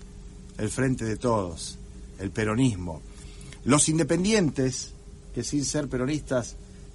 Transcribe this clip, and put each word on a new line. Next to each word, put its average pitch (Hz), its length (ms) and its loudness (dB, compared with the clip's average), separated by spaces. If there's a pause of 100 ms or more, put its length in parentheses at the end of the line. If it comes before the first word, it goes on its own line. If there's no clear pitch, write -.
(580)
el 107 100 0
Frente 127 380 0
de 110 100 0
Todos, 98 640 0 (400)
el 95 120 -4
peronismo, 107 680 2 (640)
los 143 240 8
independientes, 160 1040 4 (420)
que 120 100 -2
sin 143 220 0
ser 147 220 0
peronistas 131 680 0 (380)